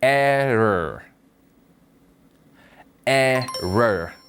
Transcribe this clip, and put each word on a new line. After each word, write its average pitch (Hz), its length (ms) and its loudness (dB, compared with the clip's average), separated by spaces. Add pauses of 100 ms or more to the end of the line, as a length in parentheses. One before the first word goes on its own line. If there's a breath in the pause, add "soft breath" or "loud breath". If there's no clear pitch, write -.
Error, 127 1000 0 (2000 loud breath)
error 117 1080 0 (140)